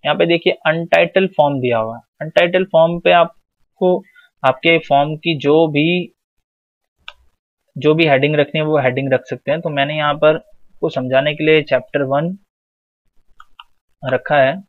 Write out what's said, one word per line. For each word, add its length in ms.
यहाँ 140
पे 80
देखिए 280
untitled 680
form 240
दिया 160
हुआ 180
है, 60
untitled 500
form 280
पे 120
आपको 840
आपके 360
form 380
की 200
जो 180
भी, 460
जो 180
भी 140
heading 280
रखनी 240
है 60
वो 140
heading 340
रख 120
सकते 260
हैं। 100
तो 80
मैंने 280
यहाँ 180
पर 200
आपको 540
समझाने 460
के 100
लिए 180
chapter 420
one 320
रखा 380
है 120